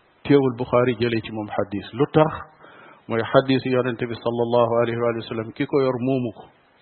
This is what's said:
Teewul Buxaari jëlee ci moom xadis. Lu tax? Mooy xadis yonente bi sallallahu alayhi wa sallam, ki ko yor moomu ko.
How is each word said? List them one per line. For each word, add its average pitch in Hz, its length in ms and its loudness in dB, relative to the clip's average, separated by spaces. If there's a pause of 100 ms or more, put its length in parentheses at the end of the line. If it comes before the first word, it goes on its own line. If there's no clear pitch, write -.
(260)
Teewul 135 320 4
Buxaari 123 420 2
jëlee 113 240 0
ci - 80 -14
moom 107 160 -8
xadis. - 460 -6
Lu 120 180 0
tax? 156 200 4 (760)
Mooy 113 160 -2
xadis 131 420 2
yonente 127 400 -2
bi 117 100 -6
sallallahu 117 580 0 (100)
alayhi 117 160 -4
wa 117 300 -2
sallam, 113 240 -8
ki 143 120 -4
ko 143 140 0
yor 131 160 0
moomu 123 400 -2
ko. - 80 -20 (380)